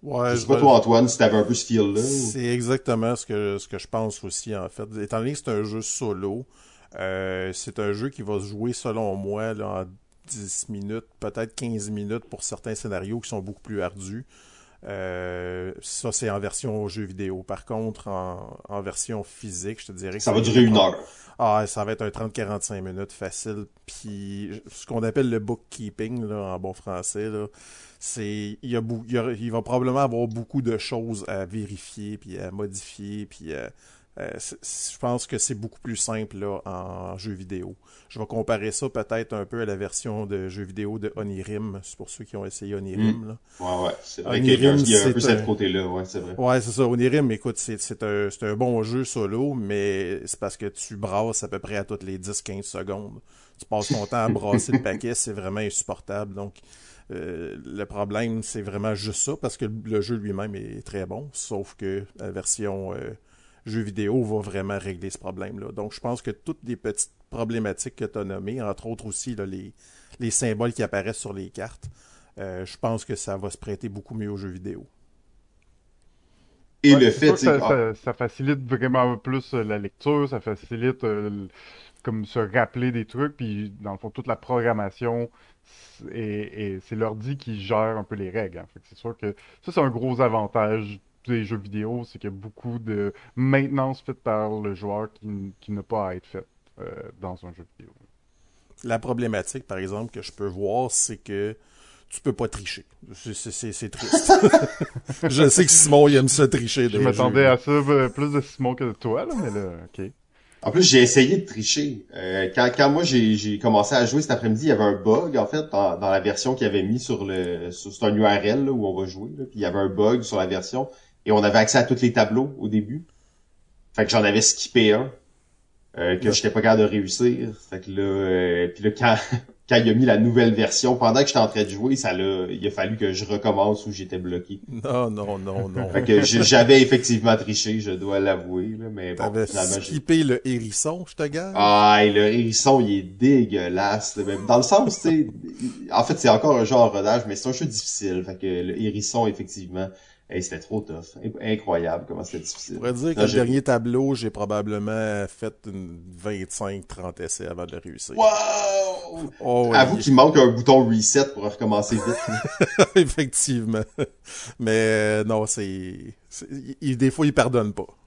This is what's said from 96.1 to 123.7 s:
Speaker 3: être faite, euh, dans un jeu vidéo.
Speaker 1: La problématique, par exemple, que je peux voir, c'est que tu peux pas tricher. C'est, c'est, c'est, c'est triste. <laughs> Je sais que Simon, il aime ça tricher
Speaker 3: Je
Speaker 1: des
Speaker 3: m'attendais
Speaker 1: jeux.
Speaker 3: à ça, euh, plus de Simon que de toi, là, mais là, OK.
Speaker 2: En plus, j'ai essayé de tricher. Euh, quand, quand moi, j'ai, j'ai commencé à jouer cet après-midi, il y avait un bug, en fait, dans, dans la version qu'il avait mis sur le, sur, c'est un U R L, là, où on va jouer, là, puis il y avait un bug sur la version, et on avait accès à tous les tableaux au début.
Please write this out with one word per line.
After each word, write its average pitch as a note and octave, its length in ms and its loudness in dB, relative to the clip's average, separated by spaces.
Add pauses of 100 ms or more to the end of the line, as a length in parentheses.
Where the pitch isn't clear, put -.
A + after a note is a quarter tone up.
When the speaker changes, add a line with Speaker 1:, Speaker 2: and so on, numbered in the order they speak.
Speaker 3:
être F#2 120 -14
faite, F#2 200 -14 (320)
euh, - 60 -12 (340)
dans F#2 140 -10 (100)
un F2+ 100 -16
jeu E2 120 -20 (120)
vidéo. - 140 -20 (920)
Speaker 1:
La A2+ 160 -2
problématique, A#2 680 -4
par F#2+ 140 -8
exemple, G#2 320 -8
que - 100 -14
je - 100 -16
peux - 160 -8
voir, G2+ 440 -2
c'est - 260 -2
que G#2 400 -4 (500)
tu - 140 -16
peux C#3+ 100 -2
pas A#2+ 160 -2
tricher. - 380 -10 (280)
C'est, - 200 -12
c'est, - 180 -10
c'est, G#2+ 220 -10
c'est A2 160 -8
triste. - 420 2 (480)
<laughs> - 500 -4
Je C#3 200 6
sais F3+ 160 6
que C#3 60 4
Simon, D3 360 8
il D3 80 8
aime C3 140 6
ça C#3+ 180 6
tricher B2+ 400 0
Speaker 3:
Je A2 100 0
Speaker 1:
des - 60 4
Speaker 3:
m'attendais B2+ 400 4
Speaker 1:
jeux. C3+ 60 8
Speaker 3:
à B2+ 80 6
ça, C#3+ 140 -2
euh, C#3+ 360 4
plus C#3+ 240 -2
de C#3+ 80 2
Simon C3 360 -4
que C3 100 -4
de A2+ 80 -4
toi, A#2 320 -2
là, E4+ 80 -6 (100)
mais C3 60 -4
là, G2+ 220 -6 (140)
OK. F#2+ 260 -10 (500)
Speaker 2:
En G#2+ 100 -4
plus, F3+ 120 6
j'ai B2+ 180 8
essayé C3+ 380 6
de - 60 -6
tricher. A#2 600 -4 (100)
Euh, F#2 400 -2
quand, B2 200 4
quand C#3+ 140 6
moi, D#3 140 4
j'ai, A2+ 320 4
j'ai G#2 240 -2
commencé G#2+ 360 4
à B2 100 4
jouer B2+ 160 2
cet D3+ 100 -2
après-midi, A2 340 0
il D#3 40 4
y - 20 8
avait G#2+ 120 4
un G2 180 2
bug, B2+ 340 4
en F2+ 100 2
fait, D#3 260 -4
dans, G2 260 2
dans G#2 120 0
la F#2+ 120 4
version G#2 340 0
qu'il B2+ 120 0
avait F#2+ 160 2
mis A2 160 0
sur G#2 260 -4
le, F2 460 -4
sur, G2+ 200 -14
c'est A2 140 -4
un G#2 100 4
U G#2+ 80 4
R G2+ 220 4
L, C3 200 2
là, C3+ 60 0
où A#2 140 0
on F#2 120 -2
va F#2+ 100 -4
jouer, G2 300 -12
là, C#3 60 -8
puis A#2 160 -12
il - 20 0
y G2 40 0
avait F2 140 -2
un G2 100 2
bug G#2 320 4
sur A2 160 -4
la F#2 100 0
version, G2+ 420 -4 (360)
et G#2 80 2
on G#2+ 100 6
avait G#2 160 6
accès A2 180 6
à B2 60 6
tous A#2+ 180 2
les A#2 120 4
tableaux A#2+ 440 2
au G#2+ 120 -4
début. G#2+ 340 -2 (880)